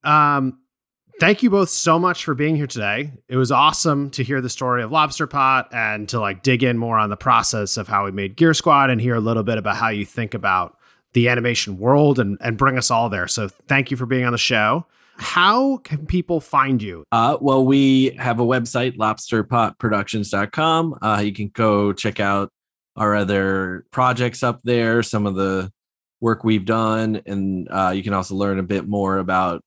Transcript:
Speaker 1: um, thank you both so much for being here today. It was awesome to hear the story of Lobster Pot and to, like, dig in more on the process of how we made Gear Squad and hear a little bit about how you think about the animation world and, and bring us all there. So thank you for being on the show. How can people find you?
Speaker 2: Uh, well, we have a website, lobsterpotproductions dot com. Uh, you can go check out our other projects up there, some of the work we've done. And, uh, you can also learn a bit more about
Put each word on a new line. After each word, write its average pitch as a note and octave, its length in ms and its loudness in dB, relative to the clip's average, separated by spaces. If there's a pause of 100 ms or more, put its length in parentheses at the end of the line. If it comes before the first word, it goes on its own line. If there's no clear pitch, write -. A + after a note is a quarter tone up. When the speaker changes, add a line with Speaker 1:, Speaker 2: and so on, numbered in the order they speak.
Speaker 1:
um, D3 560 2 (600)
thank G3 220 4
you B3 80 4
both G3 180 2
so E3 300 2
much F3+ 260 0
for D3+ 100 -2
being D3+ 220 0
here D3 100 -2
today. A#2+ 460 -4 (160)
It B2+ 80 -2
was C3 160 2
awesome C#3+ 600 2
to C3 120 -4
hear C3+ 160 -2
the B2 80 -6
story B2 340 -2
of A2 80 -8
Lobster D3+ 360 0
Pot C3 480 0
and G#2+ 340 -4
to, A#2+ 100 -4
like, G2 240 -4
dig B2+ 200 2
in B2 160 2
more A#2 200 0
on G#2+ 120 2
the G#2 60 -4
process A2+ 600 0
of G#2 100 -6
how G2+ 200 -2
we G2 40 -6
made G2 260 -6
Gear E3 180 4
Squad C#3+ 340 4
and A#2 140 2
hear A#2+ 140 0
a A2+ 40 0
little A2+ 220 0
bit A2 160 -2
about G2+ 180 -2
how A2+ 140 0
you G#2 160 -4
think A2+ 260 -8
about F#2 460 -2 (340)
the A#2+ 160 4
animation A#2 500 -2
world C3+ 400 4
and, G2+ 220 -2
and A#2 160 -4
bring C3+ 220 2
us A#2+ 120 -2
all A#2 200 0
there. F2+ 180 -4
So G#2 200 -4
thank C3+ 420 -4
you C3 80 -4
for B2 80 -4
being B2 180 0
on B2 80 0
the A#2 60 -2
show. A#2 480 0 (320)
How A#3+ 600 2
can D3+ 280 -8
people F3 340 0
find C3+ 400 0
you? F2+ 320 -10
Speaker 2:
Uh, A#2 260 2
well, C3+ 280 4
we C3+ 520 4
have A#2+ 220 -2
a B2 40 2
website, B2+ 520 0
lobsterpotproductions G#2+ 1300 -2
dot G2+ 220 -2
com. D#3+ 500 0
Uh, G#2 200 0
you G#2 120 -2
can G#2 140 -8
go G2+ 440 2
check G2+ 260 -4
out G2+ 320 -2 (460)
our G#2 180 0
other F#2+ 760 -2
projects B2 520 0
up B2 200 -2
there, A#2 400 2
some G#2 240 -2
of G2 80 -2
the F#2+ 360 -2 (500)
work A2+ 240 0
we've A2 200 2
done. A2 600 0
And, F#2+ 440 -4
uh, F#2 240 0
you F#2+ 80 -4
can G2+ 100 -4
also F#2+ 240 -4
learn G2 240 -2
a - 40 -4
bit F#2+ 240 -4
more G2 300 0
about F#2 480 -2